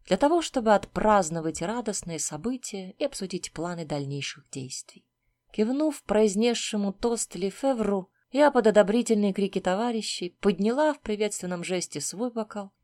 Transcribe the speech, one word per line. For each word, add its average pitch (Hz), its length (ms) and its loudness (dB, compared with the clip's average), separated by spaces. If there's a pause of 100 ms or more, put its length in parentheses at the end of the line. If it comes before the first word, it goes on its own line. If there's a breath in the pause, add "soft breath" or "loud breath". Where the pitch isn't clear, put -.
для 185 100 2
того, 320 260 4
чтобы 226 320 2
отпраздновать 180 880 2
радостные 202 560 -6
события 190 760 -8
и - 120 -4
обсудить 190 480 -6
планы 170 320 -6
дальнейших 143 680 -8
действий. - 560 -12 (460)
Кивнув 277 520 0
произнесшему 208 880 2
тост 233 420 -4
Лефевру, 202 760 -2 (200)
я 285 220 6
под 220 160 4
одобрительные 208 640 4
крики 190 280 -2
товарищей 202 800 -4
подняла 226 540 2
в 285 60 -12
приветственном 202 640 -4
жесте 170 360 -4
свой 220 300 -6
бокал 214 420 -8 (120)